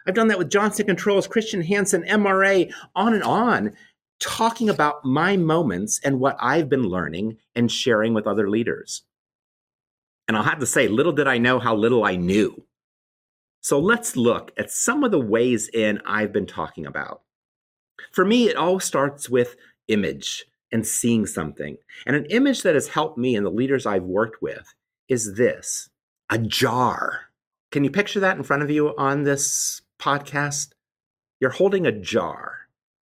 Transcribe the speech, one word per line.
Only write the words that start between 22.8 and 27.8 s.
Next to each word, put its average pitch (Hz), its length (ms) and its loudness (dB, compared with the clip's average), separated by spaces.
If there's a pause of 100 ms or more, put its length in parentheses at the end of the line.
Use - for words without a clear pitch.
helped 156 280 -2
me 123 180 0
and 101 100 0
the 90 40 -2
leaders 127 360 0
I've 98 180 0
worked 101 380 -4
with - 320 -10 (340)
is 110 280 -2
this, - 540 -2 (400)
a 107 80 0
jar. 120 920 -2 (420)
Can 143 140 0